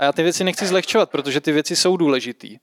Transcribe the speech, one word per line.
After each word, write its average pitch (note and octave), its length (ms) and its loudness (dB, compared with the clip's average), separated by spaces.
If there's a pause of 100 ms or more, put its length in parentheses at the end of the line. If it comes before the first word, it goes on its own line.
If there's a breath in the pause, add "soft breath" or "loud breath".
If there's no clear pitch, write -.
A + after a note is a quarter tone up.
A - 40 2
já C#3+ 80 4
ty E3 100 -2
věci F3 220 0
nechci F#3 220 -2
zlehčovat, F#3+ 440 0
protože C#3 300 -2
ty D#3 120 0
věci D3+ 240 0
jsou F#3 200 2
důležitý. A#2+ 680 -2